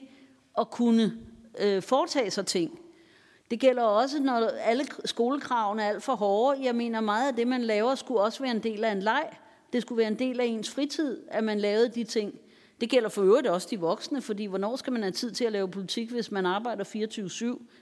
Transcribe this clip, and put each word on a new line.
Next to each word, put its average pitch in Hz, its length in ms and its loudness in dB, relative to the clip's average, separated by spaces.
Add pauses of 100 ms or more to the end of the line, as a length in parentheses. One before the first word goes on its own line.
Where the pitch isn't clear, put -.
(600)
at 226 100 0
kunne, 226 480 4 (420)
øh, 196 220 2
foretage 262 500 2
sig 196 140 -4
ting. 175 340 -2 (720)
Det 233 80 -2
gælder 247 240 4
også, 247 360 4
når 269 180 2 (100)
alle 208 360 0
k-, - 220 -10
skolekravene 233 800 0
er 208 60 0
alt 208 140 -4
for 262 120 0
hårde. 226 500 2
Jeg 240 100 0
mener, 233 260 -2
meget 220 260 2
af 262 80 0
det, 233 120 0
man 254 140 0
laver, 226 340 2
skulle 226 260 0
også 226 220 0
være 254 80 -2
en 220 120 -2
del 220 200 -2
af 226 80 2
en 196 100 -2
leg. 226 280 0 (440)
Det 240 80 2
skulle 240 160 -6
være 226 100 4
en 220 120 -2
del 254 200 -2
af 247 60 2
ens 226 240 -2
fritid, 285 580 -2
at 214 160 -2
man 214 160 0
lavede 214 300 2
de 233 140 -4
ting. 208 360 -4 (420)
Det 233 80 -2
gælder 233 200 4
for 202 120 -2
øvrigt 226 260 6
også 175 240 0
de 220 80 -4
voksne, 220 420 -2
fordi 214 240 -6
hvornår 196 300 -2
skal 262 180 -4
man 233 80 -2
have 185 100 -2
tid 233 200 -6
til 247 140 -2
at 220 60 0
lave 196 200 0
politik, 202 400 -6
hvis 240 200 -4
man 190 140 -2
arbejder 208 380 -2
fireogtyve 214 460 -6
syv? - 380 -6 (140)